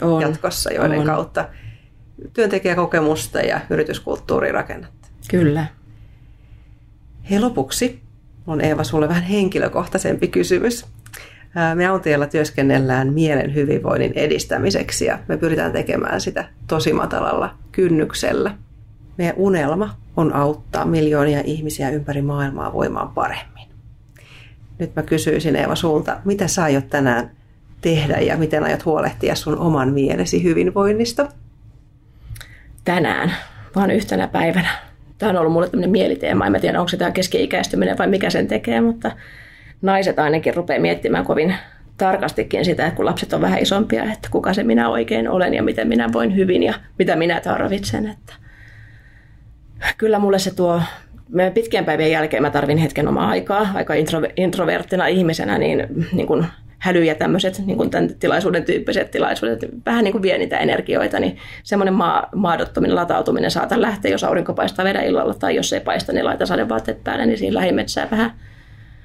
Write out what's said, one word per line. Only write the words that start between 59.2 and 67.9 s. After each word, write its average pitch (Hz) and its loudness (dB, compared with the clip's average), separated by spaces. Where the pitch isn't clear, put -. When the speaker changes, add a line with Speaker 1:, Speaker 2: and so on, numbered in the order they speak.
Speaker 1:
vähän 233 2
niin 196 2
kuin 208 -2
vie 180 2
niitä - -2
energioita, - 0
niin 180 -2
semmoinen 196 0
maa-, 170 2
maadottominen 175 0
latautuminen 170 0
saatan 226 0
lähteä, 202 0
jos - 0
aurinko 180 0
paistaa, 185 -2
vedä 196 0
illalla, - 0
tai - -2
jos - -2
ei 190 0
paista, - -2
niin - 0
laita - -2
sadevaatteet 220 -2
päälle, - -2
niin 226 2
siinä 196 -2
lähimetsää 190 -2